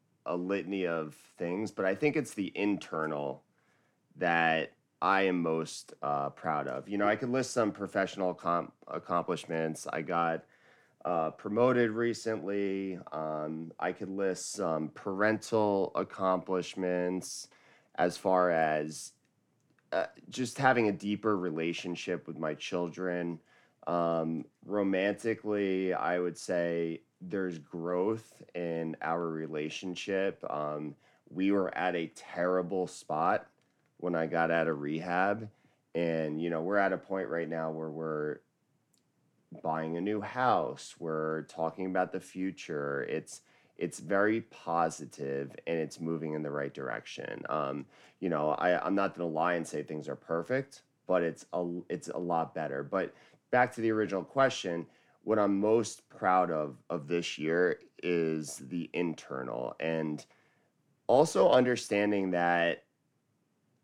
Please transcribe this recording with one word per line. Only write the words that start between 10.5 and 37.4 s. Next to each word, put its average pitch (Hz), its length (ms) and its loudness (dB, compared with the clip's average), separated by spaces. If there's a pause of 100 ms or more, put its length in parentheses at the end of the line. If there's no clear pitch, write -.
uh, 82 260 2
promoted 120 600 4
recently. 101 1080 -2 (140)
Um, 78 680 -4
I 90 140 -2
could 95 180 -8
list 95 420 -2
some 80 380 0
parental 104 1040 2
accomplishments 92 1500 0 (460)
as 85 220 2
far 92 340 4
as, 78 600 0 (800)
uh, 90 140 0 (220)
just 123 300 -4
having 123 300 6
a 104 40 2
deeper 104 440 0
relationship 85 880 -2
with 78 120 -10
my 78 160 -2
children. 87 840 -4 (460)
Um, 82 580 0 (220)
romantically, 98 1300 0
I 87 240 0
would 90 180 -2
say 85 640 -2 (200)
there's 90 380 -4
growth 90 840 -2 (120)
in 82 460 -4
our 85 280 -2
relationship. 80 1200 -4
Um, 76 440 -4 (360)
we 95 220 2
were 98 240 2
at 90 200 0
a 82 120 -2
terrible 90 800 0
spot 80 600 0 (500)
when 87 180 -2
I 82 120 2
got 82 240 2
out 82 180 2
of 73 120 -2
rehab. 90 680 0 (460)
And, 80 460 0
you 85 100 0
know, 82 100 0
we're 95 160 0
at 98 160 4
a 87 60 -2
point 95 300 -4
right 82 200 -2